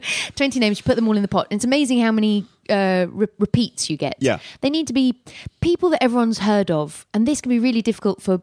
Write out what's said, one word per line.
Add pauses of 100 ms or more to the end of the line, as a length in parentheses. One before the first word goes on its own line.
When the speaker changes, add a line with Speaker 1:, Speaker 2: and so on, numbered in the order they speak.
(360)
Speaker 1:
twenty
names,
you
put
them
all
in
the
pot.
It's
amazing
how
many, (240)
uh,
re-, (140)
repeats
you
get.
Speaker 2:
Yeah. (220)
Speaker 1:
They
need
to
be (460)
people
that
everyone's
heard
of.
And
this
can
be
really
difficult
for